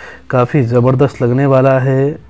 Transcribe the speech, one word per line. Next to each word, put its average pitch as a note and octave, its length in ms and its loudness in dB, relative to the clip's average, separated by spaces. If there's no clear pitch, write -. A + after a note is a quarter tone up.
काफ़ी B2+ 320 0
ज़बरदस्त B2+ 600 0
लगने B2+ 240 0
वाला C3+ 320 2
है C3+ 400 -2